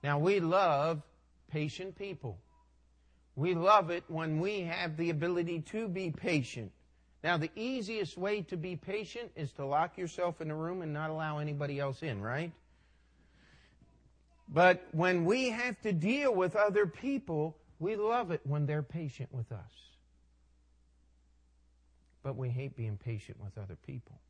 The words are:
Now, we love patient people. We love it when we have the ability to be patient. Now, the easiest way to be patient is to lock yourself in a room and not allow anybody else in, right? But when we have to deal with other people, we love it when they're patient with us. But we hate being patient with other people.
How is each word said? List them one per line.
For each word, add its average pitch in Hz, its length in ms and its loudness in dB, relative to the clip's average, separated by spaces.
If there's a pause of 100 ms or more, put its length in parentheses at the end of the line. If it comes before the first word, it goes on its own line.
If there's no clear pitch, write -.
Now, 143 160 2
we 190 220 4
love 165 600 4 (480)
patient 156 480 -4
people. 147 440 -8 (960)
We 175 180 2
love 180 360 8
it 175 180 -2
when 160 320 0
we 196 220 0
have 170 340 -2
the 165 140 0
ability 170 500 0 (100)
to 220 160 -4
be 185 240 -4
patient. 139 600 -2 (500)
Now, 170 140 2
the 160 180 -2
easiest 220 640 -4
way 202 240 -2
to 175 140 -8
be 175 180 -6
patient 208 640 -8
is 147 160 -6
to 143 120 -8
lock 151 320 0
yourself 175 440 -4
in 160 100 -6
a 151 60 -4
room 170 260 -4
and 156 100 -4
not 156 180 -2
allow 156 280 -4
anybody 143 400 -2
else 139 240 -4
in, 120 180 -4
right? 139 320 -4 (2000)
But 180 440 8
when 175 320 4
we 254 240 4
have 240 340 -2
to 214 120 0
deal 240 400 2
with 185 220 2
other 208 300 4
people, 165 720 -2 (220)
we 202 180 -2
love 214 360 0
it 151 120 -2
when 147 220 0
they're 151 160 0
patient 143 500 -8
with 120 180 -6
us. 101 220 -12 (2500)
But 135 140 -6
we 127 140 -4
hate 131 260 -6
being 107 220 -6
patient 110 420 -10
with 101 160 -12
other 98 200 -12
people. - 540 -14